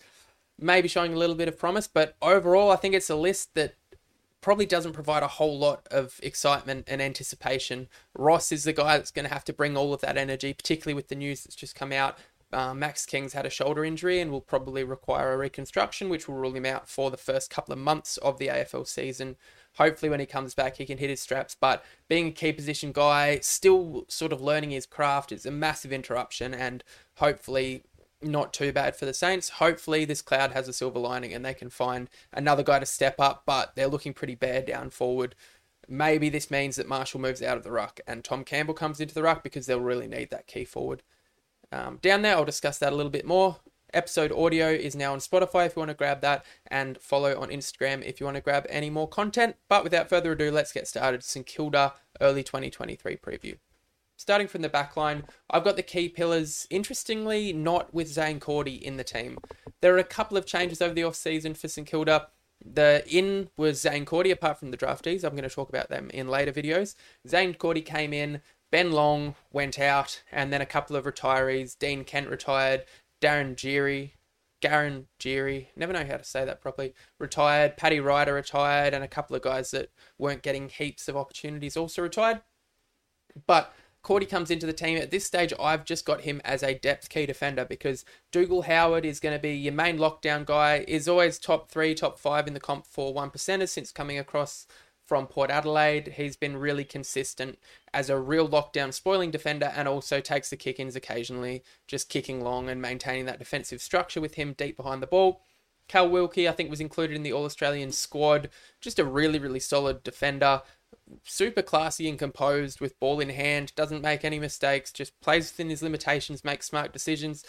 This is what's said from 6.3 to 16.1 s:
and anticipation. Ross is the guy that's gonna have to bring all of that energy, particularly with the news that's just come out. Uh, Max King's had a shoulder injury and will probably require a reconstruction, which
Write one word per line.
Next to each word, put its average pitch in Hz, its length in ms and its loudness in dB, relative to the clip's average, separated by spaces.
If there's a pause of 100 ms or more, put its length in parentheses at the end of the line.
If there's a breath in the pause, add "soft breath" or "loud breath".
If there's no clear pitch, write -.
and 135 140 -4
anticipation. 131 880 -4 (260 soft breath)
Ross 160 380 4
is 147 100 -4
the 156 80 2
guy 151 240 4
that's 143 160 -2
gonna 143 160 -4
have 139 160 -6
to 151 100 -6
bring 147 220 0
all 143 180 2
of 139 60 -4
that 139 160 -2
energy, 135 380 -2
particularly 156 400 -4
with 143 160 -8
the 139 60 -6
news 143 280 -6
that's - 140 -20
just - 180 -16
come 139 160 -8
out. 135 260 0 (340 loud breath)
Uh, 131 200 -2
Max 143 360 -6
King's 139 260 -6
had 139 140 -6
a - 20 -6
shoulder 147 340 0
injury 170 360 0
and 165 100 -2
will 139 100 -6
probably 131 440 -2
require 131 500 -2
a 135 40 0
reconstruction, 185 680 -4
which 175 200 -4